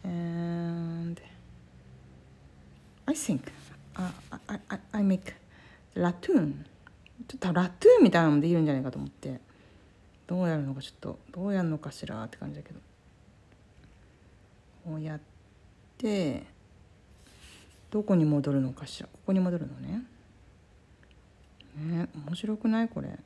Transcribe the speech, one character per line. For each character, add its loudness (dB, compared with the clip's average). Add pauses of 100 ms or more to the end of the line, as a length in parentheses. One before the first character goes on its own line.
And -4 (1900)
I 0
think, -2 (460)
uh, -4 (380)
I, -6 (120)
I, -6 (160)
I 0
make 2 (600)
raccoon. 0 (640)
ち -14
ょ -12
っ -14
と 0
ラ 2
ト 6
ゥ 12
ー 6
ン 12
み 8
た 6
い 6
な 6
の 6
も 6
で 2
き 4
る 4
ん 4
じ 2
ゃ 2
な 0
い -4
か -4
と -10
思 -8
っ -10
て。 -10 (840)
ど -2
う 2
や 0
る 0
の -4
か -8
ち -14
ょ -18
っ -20
と、 -10 (140)
ど -6
う 0
や 2
る 2
の 0
か -10
し -12
ら -8
っ -10
て -18
感 -10
じ -12
だ -14
け -18
ど。 -18 (2000)
こ -8
う -8
や -8
っ -12 (760)
て、 -2 (1400)
ど 0
こ 2
に 6
戻 4
る 4
の -2
か -14
し -16
ら。 -16
こ -20
こ 2
に 4
戻 0
る -4
の -10
ね。 -8 (1700)
ね、 -4 (180)
面 -6
白 -4
く -2
な 2
い？ 0
こ -8
れ。 -10